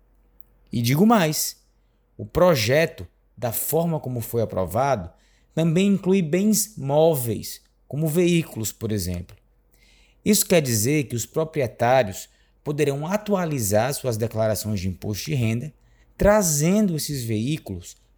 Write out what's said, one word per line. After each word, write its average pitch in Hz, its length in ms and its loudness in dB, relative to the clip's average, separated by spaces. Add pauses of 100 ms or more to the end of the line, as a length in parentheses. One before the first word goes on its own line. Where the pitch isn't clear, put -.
(680)
E 120 120 -4
digo 139 240 4
mais, 185 580 2 (540)
o 107 80 -10
projeto, 151 800 2 (320)
da 117 140 -6
forma 160 480 -2
como 123 220 -6
foi 117 200 -2
aprovado, 95 680 -2 (440)
também 170 360 2
inclui 190 320 2
bens 180 560 0
móveis, 139 800 0 (300)
como 156 180 -2
veículos, 165 640 0
por - 180 -6
exemplo. 90 460 -4 (880)
Isso 208 220 2
quer 175 160 4
dizer 127 480 0
que 123 80 -8
os 113 80 -6
proprietários 127 1040 -2 (340)
poderão 147 420 -2
atualizar 151 880 0
suas 127 220 -4
declarações 110 640 -2
de 90 80 -4
imposto 98 380 -6
de 156 100 -4
renda, 123 380 -2 (440)
trazendo 185 800 2
esses 143 260 -6
veículos 113 760 -6 (200)